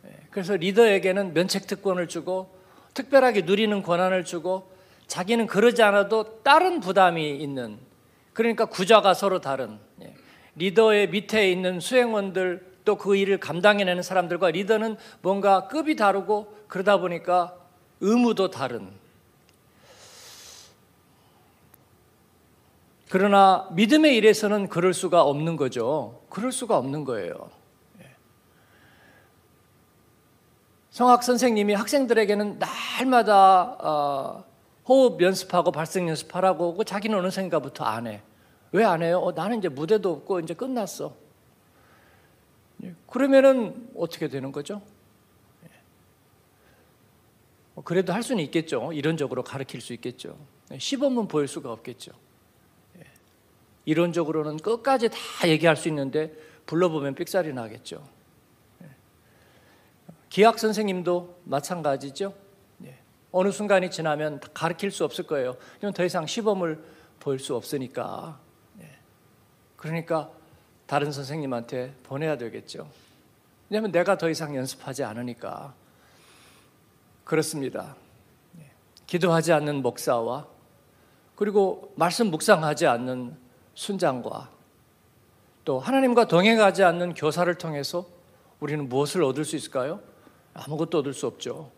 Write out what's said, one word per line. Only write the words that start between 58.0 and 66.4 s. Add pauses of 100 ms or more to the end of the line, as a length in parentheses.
예. (1400)
기악
선생님도
마찬가지죠. (500)
예. (340)
어느
순간이
지나면
다
가르칠
수
없을
거예요. (220)
그럼
더
이상
시범을 (360)